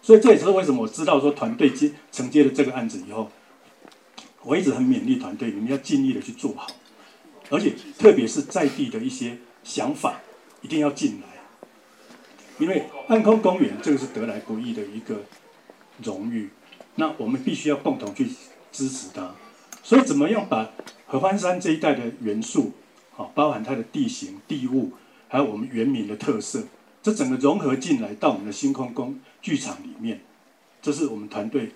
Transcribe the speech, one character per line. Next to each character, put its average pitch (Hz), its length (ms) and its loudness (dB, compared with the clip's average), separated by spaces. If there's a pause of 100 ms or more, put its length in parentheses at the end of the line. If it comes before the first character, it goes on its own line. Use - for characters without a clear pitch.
所 220 140 12
以 214 40 10
这 240 100 8
也 170 80 10
是 165 120 2
为 190 120 4
什 147 100 2
么 117 100 0
我 107 60 -4
知 165 160 -6
道 143 140 4
说 143 140 4
团 117 240 -4
队 143 140 6
接， 147 220 0 (200)
承 123 180 -6
接 147 140 8
了 135 60 6
这 139 140 0
个 127 80 -2
案 113 160 -4
子 101 200 -10
以 104 40 -14
后， 110 180 -8 (1120)
我 139 140 0
一 208 60 2
直 139 100 2
很 127 120 0
勉 117 200 2
励 127 120 2
团 - 200 -8
队， 117 140 -4
你 101 100 -8
们 113 80 -4
要 139 100 0
尽 135 260 0
力 131 80 2
的 - 80 -4
去 220 120 -14
做 - 220 -6
好， - 140 -14 (840)
而 147 80 0
且 190 140 0 (260)
特 208 140 10
别 123 140 2
是 139 160 -4
在 156 260 -2
地 135 200 -4
的 110 100 -8
一 123 100 -4
些 120 300 -8 (260)
想 135 300 -4
法 - 260 -4 (420)
一 139 60 -16
定 156 120 0
要 147 100 2
进 - 300 -4
来， - 60 -18 (1300)
因 320 100 0
为 - 160 0 (240)
暗 226 120 4
空 214 220 6
公 185 180 2
园 104 220 0
这 160 80 -2
个 135 80 4
是 131 80 -6
得 110 200 -6
来 104 140 -8
不 110 200 -8
易 120 120 -6
的 107 100 -8
一 104 180 -12
个 104 220 -8 (800)
荣 107 280 -6
誉， 104 200 -6 (460)
那 156 220 -2
我 110 80 -4
们 127 160 -2
必 170 100 -2
须 151 160 -4
要 143 80 2
共 139 220 -2
同 104 160 -10
去 123 140 -2 (420)
支 135 180 -6
持 - 240 -10
它。 90 220 -12 (480)
所 247 160 6
以 254 40 10
怎 143 140 0
么 151 140 2
样 202 180 0
把 110 220 -2 (360)
合 135 120 -4
欢 190 180 2
山 180 240 0
这 180 100 -2
一 156 80 2
带 151 160 2
的 117 260 -6
元 107 200 -2
素， - 320 -2 (440)
哦， 104 180 -10
包 151 160 2
含 110 140 -6
它 131 100 -4
的 113 80 -6
地 135 240 -2
形、 - 400 -8
地 127 220 -4
物， 123 240 -2 (340)
还 131 120 -2
有 143 60 4
我 104 120 -4
们 120 160 -6
原 113 120 0
民 123 220 0
的 104 100 -8
特 110 240 -2
色， 214 220 -6 (400)
这 214 100 2
整 143 160 -2
个 131 100 0
融 143 200 2
合 139 160 0
进 135 260 0
来 104 140 -8
到 147 160 0
我 104 60 -4
们 101 100 -10
的 101 60 -8
星 139 200 -2
空 127 200 -6
宫 131 260 -8 (220)
剧 151 160 -4
场 104 280 -8
里 127 60 -14 (100)
面， 110 200 -6 (640)
这 147 100 -2
是 143 140 -2
我 117 80 -4
们 104 140 -12
团 110 200 -6
队 113 260 -4